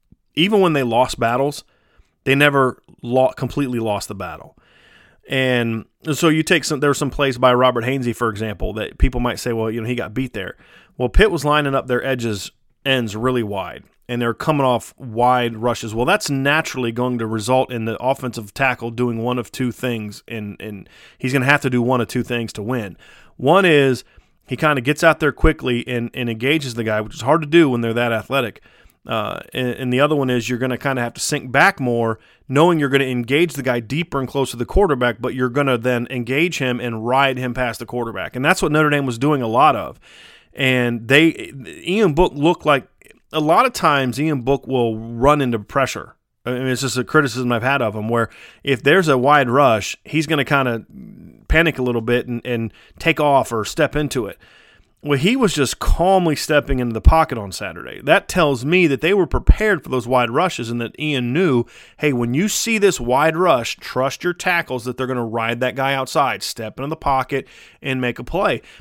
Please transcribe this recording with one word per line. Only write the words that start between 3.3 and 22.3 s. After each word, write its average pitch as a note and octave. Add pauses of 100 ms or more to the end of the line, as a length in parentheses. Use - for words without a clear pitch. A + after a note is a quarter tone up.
completely B2+
lost G#2+
the G#2+
battle. F2 (720)
And B2 (280)
so E3
you D#3
take E3
some, D3
there C#3+
were C#3
some C#3
plays C3+
by B2+
Robert B2
Hainsey, B2
for A#2
example, G#2
that G#2+
people B2
might A#2+
say, B2
"Well, A2+
you A2+
know, A2
he B2
got G#2+
beat B2+
there." F#2+ (420)
Well, B2
Pitt G3+
was D3+
lining D3
up A#2
their B2
edges, A#2 (360)
ends A#2+
really B2
wide, F#2+ (260)
and A#2+
they're A#2
coming C#3+
off B2
wide A#2+
rushes. A2+
Well, A#2+
that's F#3+
naturally C#3
going B2
to A2+
result A2+
in A2+
the A2
offensive A#2+
tackle A#2+
doing A#2
one B2
of A2+
two B2+
things, A2
and, G#2
and G#2 (280)
he's B2+
gonna C3
have C#3+
to C3+
do B2
one A#2+
of A2
two B2
things A#2